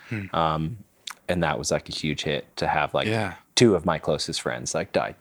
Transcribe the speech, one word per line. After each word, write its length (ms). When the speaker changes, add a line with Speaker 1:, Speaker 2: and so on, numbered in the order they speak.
Speaker 1:
Hmm. 240
Speaker 2:
Um, 440
and 160
that 160
was, 120
like, 180
a 20
huge 320
hit 340
to 100
have, 260
like, 140
Speaker 1:
Yeah. 260
Speaker 2:
two 200
of 100
my 120
closest 440
friends, 320
like, 200
die 280